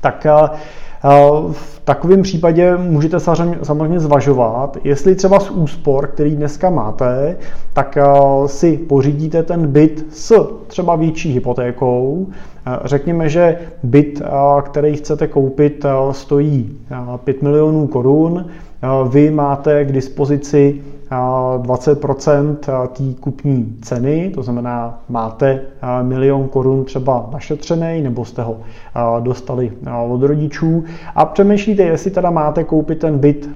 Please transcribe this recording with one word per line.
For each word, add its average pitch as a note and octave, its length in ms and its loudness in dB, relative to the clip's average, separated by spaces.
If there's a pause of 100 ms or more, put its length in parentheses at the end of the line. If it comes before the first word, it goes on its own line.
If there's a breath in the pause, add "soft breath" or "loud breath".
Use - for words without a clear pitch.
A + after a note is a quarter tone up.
tak, C3 240 -2
a, D3+ 260 6 (520 loud breath)
a, C#3 60 2 (420)
v - 340 -10
takovém E3+ 360 4
případě F3 560 2
můžete E3 420 0
sařem-, E3+ 440 0
samozřejmě D3+ 360 0
zvažovat, C3+ 840 2
jestli D3 320 4
třeba G3 240 4
z G3 120 -6
úspor, D3 560 0
který D3+ 280 0
dneska D3 340 0
máte, C3 680 0 (360 loud breath)
tak, C#3 240 0
a, C#3 160 6 (320)
si D3+ 320 2
pořídíte D3 680 0
ten E3 240 0
byt D3+ 420 4
s F#3+ 400 2 (180)
třeba F3 280 0
větší D#3+ 380 -2
hypotékou. B2 920 -2 (380 loud breath)
A B2 200 -6
řekněme, D3+ 440 0
že E3 280 4 (260 loud breath)
byt, C#3+ 420 2
a, C#3+ 360 2
který D3 340 -2
chcete D3+ 320 -4
koupit, C#3+ 580 0
a, C3+ 280 0
stojí, C#3+ 680 -2 (120)
a, B2 260 -10
pět C3+ 240 -4
milionů D3+ 460 2
korun. D#3 580 2 (360 loud breath)
A C3 220 0
vy C#3+ 280 4
máte D3 540 0
k C3+ 60 -4
dispozici, C#3+ 880 0 (280 loud breath)
a, B2+ 480 -2
dvacet B2+ 440 0
procent, C#3+ 680 0
a, B2+ 180 -2
té C3 160 -8 (160)
kupní C3 600 -4
ceny, D3 540 -2
to C#3 80 -6
znamená, A#2+ 680 -6
máte, B2 520 -2 (200)
a, B2+ 220 -2
milion C3 440 0
korun C3 380 0
třeba B2+ 480 -4
našetřený, E3 680 -4
nebo A#2+ 240 -4
jste G#2+ 160 -10
ho, A2+ 160 -6 (360 loud breath)
a, A#2 260 0
dostali, B2 520 -4 (140)
a, B2 160 -6
od B2 200 -2
rodičů. D#3 600 0 (320 loud breath)
A D#3 100 4
přemýšlíte, G3+ 580 2
jestli E3 280 0
teda F3+ 180 0
máte D#3 340 0
koupit D#3 360 -2
ten D#3 180 0
byt C#3+ 380 2